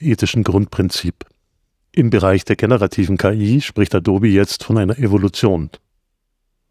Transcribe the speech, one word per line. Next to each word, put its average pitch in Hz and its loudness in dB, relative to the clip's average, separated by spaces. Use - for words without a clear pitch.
ethischen 117 0
Grundprinzip. - -2
Im 123 2
Bereich 95 2
der 107 -2
generativen 101 0
K 95 0
I 107 0
spricht - -2
Adobe 98 0
jetzt 98 0
von 113 0
einer 107 0
Evolution. 98 0